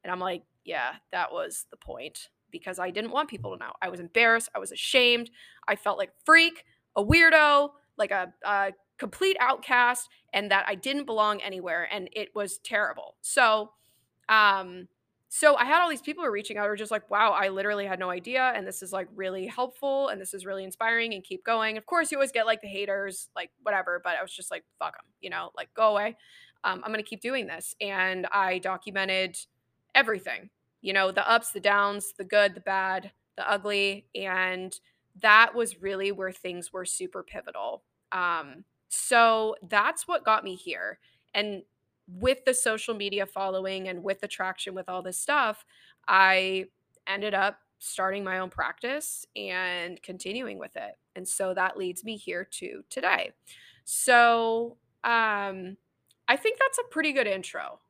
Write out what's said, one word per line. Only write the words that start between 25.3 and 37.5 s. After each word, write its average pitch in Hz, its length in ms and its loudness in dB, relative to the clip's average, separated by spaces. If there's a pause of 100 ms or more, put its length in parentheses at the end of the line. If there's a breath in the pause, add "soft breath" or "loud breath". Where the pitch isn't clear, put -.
know, 175 240 -8
like, - 200 -12
"Go 220 180 4
away. 208 240 -2 (480 soft breath)
Um, 185 200 -4
I'm 214 60 -6
gonna 220 120 -4
keep 214 180 -14
doing 247 260 -4
this." - 340 -12
And 185 520 -2
I 190 260 2
documented 190 800 -4 (560)
everything, 208 560 0 (300)
you 190 120 -6
know, 190 200 4
the - 160 0
ups, 233 240 4
the 196 80 -8
downs, 202 540 2
the 196 100 -12
good, 202 300 4
the 196 60 -16
bad, 190 520 -4 (240)
the 196 120 -6
ugly, 202 680 -2
and 185 640 -4 (400)
that 220 340 8
was 226 280 -4
really 196 300 -2
where 190 200 -6
things 180 400 -12
were 185 120 -8
super 180 380 -6
pivotal. - 600 -10 (280)